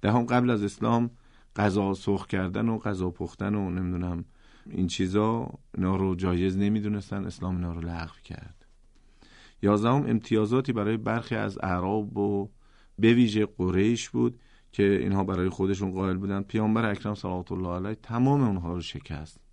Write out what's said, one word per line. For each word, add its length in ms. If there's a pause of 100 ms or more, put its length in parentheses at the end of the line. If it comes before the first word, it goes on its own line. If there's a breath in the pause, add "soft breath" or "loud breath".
دهم، 240
قبل 240
از 120
اسلام 480 (460 soft breath)
غذا 380
سرخ 320
کردن 420
و 100
غذا 320
پختن 440
و 160
نمی‌دونم 540 (420 soft breath)
این 200
چیزا، 640 (240)
اینا 220
رو 180
جایز 420
نمی‌دونستن، 680
اسلام 320
اینا 160
رو 80
لغو 440
کرد. 420 (960 soft breath)
یازدهم، 440
امتیازاتی 640
برای 240
برخی 380
از 280
اعراب 540
و 340 (480 soft breath)
به 160
ویژه 320
قریش 640
بود 300 (320 soft breath)
که 100
اینها 420
برای 240
خودشون 440
قائل 240
بودن. 260
پیامبر 480
اکرم 240
صلوات 380
الله 220
علیه 200
تمام 480
اونها 300
رو 80
شکست 600 (120)